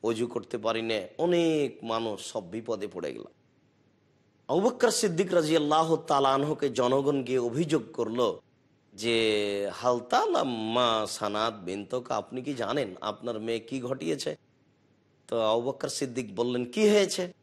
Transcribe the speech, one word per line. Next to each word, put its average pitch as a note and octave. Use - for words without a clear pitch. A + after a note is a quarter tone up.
অজু A#2
করতে A#2+
পারি A2+
না। A2+
অনেক E3
মানুষ, A2+
সব F#2+
বিপদে G#2+
পড়ে E2
গেল।" A1
আবু D#3
বকর A#3+
সিদ্দিক F#3
রাদিয়াল্লাহু D#3+
তাআলা C#3
আনহুকে C#3+
জনগণ C3+
গিয়ে B2+
অভিযোগ C3+
করলো A2+
যে, G#2
"হাল B2
তালাম B2
মা A2+
সানাত G#2+
বিনতুকা, G#2
আপনি A#2
কি C#3
জানেন A#2
আপনার A2
মেয়ে A2+
কি B2+
ঘটিয়েছে?" C#3
তো A#2
আবু A2
বকর C3+
সিদ্দিক A#2+
বললেন, B2
"কি G#3+
হয়েছে?" F#3+